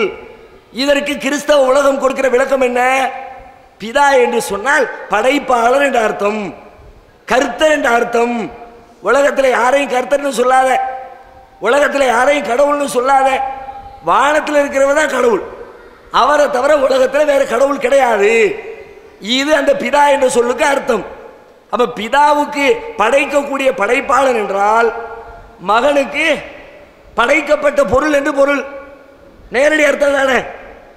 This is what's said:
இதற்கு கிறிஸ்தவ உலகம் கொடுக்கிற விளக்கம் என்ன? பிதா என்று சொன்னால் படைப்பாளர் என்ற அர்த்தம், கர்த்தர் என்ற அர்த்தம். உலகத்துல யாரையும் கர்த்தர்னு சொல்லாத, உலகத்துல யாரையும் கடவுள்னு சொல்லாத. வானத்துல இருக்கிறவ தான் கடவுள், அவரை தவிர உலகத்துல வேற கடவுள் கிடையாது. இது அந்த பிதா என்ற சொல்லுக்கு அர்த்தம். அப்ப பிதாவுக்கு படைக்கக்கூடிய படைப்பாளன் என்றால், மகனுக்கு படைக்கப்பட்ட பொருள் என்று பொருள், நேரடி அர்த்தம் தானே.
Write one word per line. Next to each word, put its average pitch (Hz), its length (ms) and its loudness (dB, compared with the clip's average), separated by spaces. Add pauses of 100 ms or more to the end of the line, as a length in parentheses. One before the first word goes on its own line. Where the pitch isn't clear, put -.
(720)
இதற்கு 285 440 0
கிறிஸ்தவ 269 500 0
உலகம் 269 340 2
கொடுக்கிற 262 280 0
விளக்கம் 262 320 2
என்ன? 247 200 0 (1000)
பிதா 262 320 0
என்று 233 300 2
சொன்னால் 240 440 -2 (220)
படைப்பாளர் 254 760 2
என்ற 247 160 0
அர்த்தம், 208 400 -2 (880)
கர்த்தர் 285 420 0
என்ற 285 180 0
அர்த்தம். 240 480 0 (680)
உலகத்துல 269 460 2
யாரையும் 254 420 0
கர்த்தர்னு 277 380 -2
சொல்லாத, 262 400 2 (920)
உலகத்துல 269 440 2
யாரையும் 254 420 2
கடவுள்னு 285 380 0
சொல்லாத. 262 420 2 (800)
வானத்துல 294 540 2
இருக்கிறவ 277 340 0
தான் 302 200 0
கடவுள், 240 300 0 (680)
அவரை 277 400 2
தவிர 262 260 0
உலகத்துல 262 480 2
வேற 277 200 2
கடவுள் 269 400 0
கிடையாது. 233 480 2 (1000)
இது 277 220 0
அந்த 277 200 2
பிதா 247 360 0
என்ற 269 180 2
சொல்லுக்கு 240 360 0
அர்த்தம். 262 400 -2 (640)
அப்ப - 160 0 (100)
பிதாவுக்கு 285 680 0 (320)
படைக்கக்கூடிய 269 800 0
படைப்பாளன் 254 680 0
என்றால், 208 460 0 (720)
மகனுக்கு 262 640 0 (880)
படைக்கப்பட்ட 285 680 2
பொருள் 269 280 0
என்று 285 220 0
பொருள், 277 280 2 (880)
நேரடி 294 340 2
அர்த்தம் 285 280 2
தானே. 269 260 0 (580)